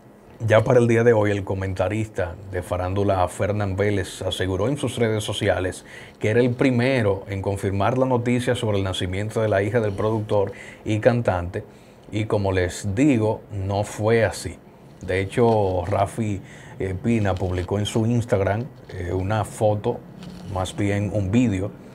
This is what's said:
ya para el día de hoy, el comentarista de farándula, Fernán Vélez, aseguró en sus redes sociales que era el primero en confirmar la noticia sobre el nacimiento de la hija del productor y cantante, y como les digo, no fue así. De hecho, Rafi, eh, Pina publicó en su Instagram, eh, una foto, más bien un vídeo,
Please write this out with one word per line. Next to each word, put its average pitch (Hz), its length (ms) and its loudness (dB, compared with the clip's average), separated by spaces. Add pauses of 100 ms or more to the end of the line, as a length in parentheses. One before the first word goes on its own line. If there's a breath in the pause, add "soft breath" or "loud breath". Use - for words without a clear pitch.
(400)
ya 107 240 6
para - 160 6
el 117 80 6
día 113 160 4
de 120 80 8
hoy, 104 200 4
el 101 120 0
comentarista 98 920 -2 (160)
de 90 100 -4
farándula, 95 640 0
Fernán 101 480 -2
Vélez, 101 460 -2
aseguró 95 480 -2
en 143 80 -2
sus 131 200 -4
redes 110 260 0
sociales 92 640 -2 (340 loud breath)
que 104 100 0
era 117 100 4
el 127 120 4
primero 120 760 2
en 98 140 -6
confirmar 98 560 0
la 131 80 4
noticia 123 500 0
sobre 107 220 0
el 98 80 0
nacimiento 95 560 -2
de 110 80 2
la 98 140 4
hija 107 180 0
del 104 100 -2
productor 104 640 0 (320 loud breath)
y 107 140 0
cantante, 107 640 0 (460 loud breath)
y 107 140 -4
como 101 280 -2
les 92 420 -2
digo, 117 460 2 (100)
no 101 320 -4
fue 110 400 2
así. 90 340 -4 (440)
De 92 180 -2
hecho, 98 680 2
Rafi, 104 540 -2 (360 loud breath)
eh, 95 160 -4
Pina 104 400 0
publicó 92 460 -2
en 101 80 -2
su 113 180 0
Instagram, 110 600 2 (280)
eh, 90 180 -6
una 95 340 0
foto, 104 540 0 (540)
más 92 240 -4
bien 101 340 0
un 95 200 0
vídeo, 104 400 2 (240 loud breath)